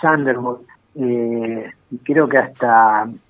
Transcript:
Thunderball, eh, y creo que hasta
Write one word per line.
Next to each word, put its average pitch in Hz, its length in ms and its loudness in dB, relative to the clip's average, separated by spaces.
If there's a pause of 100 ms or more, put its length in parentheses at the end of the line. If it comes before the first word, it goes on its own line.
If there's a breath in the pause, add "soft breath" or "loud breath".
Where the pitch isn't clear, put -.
Thunderball, 127 580 -2 (420 soft breath)
eh, 117 680 -4 (200)
y 120 80 -12
creo 143 300 0
que 135 100 2
hasta 113 680 2 (240)